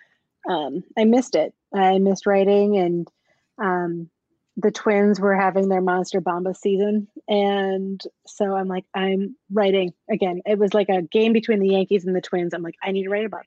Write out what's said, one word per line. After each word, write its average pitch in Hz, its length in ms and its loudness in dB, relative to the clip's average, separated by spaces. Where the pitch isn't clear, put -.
um, 151 360 -6
I 226 80 2
missed 240 300 4
it. 156 180 0
I 190 260 4
missed 190 260 2
writing, 202 520 4
and, 175 300 0
um, 175 480 -4
the 208 120 2
Twins 208 480 2
were 196 160 2
having 190 320 0
their 185 140 0
Monster 185 380 -2
Bomba 180 360 -4
season. 202 520 -2
And 196 760 -2
so 196 300 -4
I'm 190 120 -2
like, 190 180 -6
"I'm 190 400 -2
writing 196 420 0
again." 185 380 -2
It 208 100 0
was 196 160 0
like 208 160 2
a 185 140 0
game 220 300 2
between 220 260 0
the 196 80 2
Yankees 190 380 0
and 185 100 -2
the 180 60 -2
Twins. 175 340 -4
I'm 170 80 -8
like, 165 180 -10
"I 196 100 -6
need 190 120 -2
to 190 60 -8
write 208 160 -2
about - 220 -10